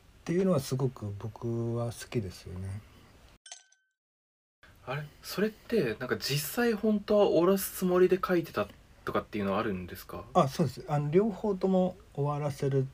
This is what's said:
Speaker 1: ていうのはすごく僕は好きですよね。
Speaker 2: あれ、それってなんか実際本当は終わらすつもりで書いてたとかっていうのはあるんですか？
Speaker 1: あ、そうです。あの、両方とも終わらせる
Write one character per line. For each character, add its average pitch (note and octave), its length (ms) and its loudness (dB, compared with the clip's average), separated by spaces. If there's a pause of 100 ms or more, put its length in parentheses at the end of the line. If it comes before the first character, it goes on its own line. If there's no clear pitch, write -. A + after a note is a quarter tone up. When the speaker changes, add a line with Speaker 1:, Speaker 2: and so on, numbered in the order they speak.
(260)
Speaker 1:
て E3+ 80 -2
い F3+ 80 2
う G3 40 4
の F#3+ 60 4
は D3+ 80 2
す C3+ 160 -4
ご C3 140 0
く G#2 300 -8
僕 A#2 560 -4
は A#2 120 -2
好 A#2 40 -6 (180)
き A#2+ 120 -2
で G2 100 -6
す - 120 -16
よ F2+ 160 -10
ね。 F#2+ 220 -8 (2000)
Speaker 2:
あ B2+ 100 -6
れ、 D3+ 80 -6 (180)
そ - 200 -4
れ G#3+ 80 2
っ - 20 -12
て D#3+ 480 0
な B2+ 60 -8
ん - 40 -4
か A2 80 0
実 - 380 -4
際 A#3+ 180 2
本 G#3+ 260 2
当 G#3 180 4
は G3+ 80 8
終 E3 200 4
わ F#3+ 60 6
ら G3 60 4
す - 200 -6
つ F#3+ 80 -2
も F3+ 140 4
り F#3 80 8
で F#3 180 4
書 F#3 100 2
い E3 80 2
て - 100 -12
た G2+ 140 -2 (380)
と - 60 -8
か G#2+ 80 2
っ - 60 -6
て - 120 -6
い G#2 40 0
う G2 40 0
の G2 80 0
は G2+ 60 0
あ A2+ 40 0
る G#2+ 100 -2
ん F#2 120 -6
で - 100 -12
す - 120 -16
か？ F2+ 160 -12 (100)
Speaker 1:
あ、 E3+ 140 6
そ D3+ 160 0
う C#3 40 0
で - 60 -6
す。 - 140 -14
あ D3 120 0
の、 D3 120 -2
両 G3+ 180 4
方 G3+ 260 -4
と F#3 120 -2
も F#3 300 2 (160)
終 C#3+ 120 -4
わ D3 140 -4
ら D3 120 -4
せ C#3 180 -2
る C3+ 240 0